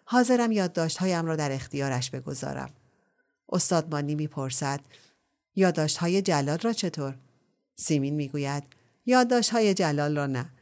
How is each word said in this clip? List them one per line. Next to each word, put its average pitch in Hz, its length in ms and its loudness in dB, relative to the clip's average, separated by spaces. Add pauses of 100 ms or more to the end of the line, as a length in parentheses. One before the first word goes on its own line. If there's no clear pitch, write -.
حاضرم 240 460 4
یادداشت‌هایم 175 720 0
را 160 100 -2
در 147 160 -2
اختیارش 135 580 -4
بگذارم." 135 600 -8 (840)
استاد 170 400 4
مانی 147 240 -2
می‌پرسد: 143 640 -4 (760)
"یادداشت‌های 175 640 2
جلال 151 360 0
را 233 160 -2
چطور؟" 147 440 -6 (580)
سیمین 143 400 2
می‌گوید: 143 480 -4 (420)
"یادداشت‌های 240 680 2
جلال 151 440 0
را 143 80 -2
نه، 127 240 -4 (120)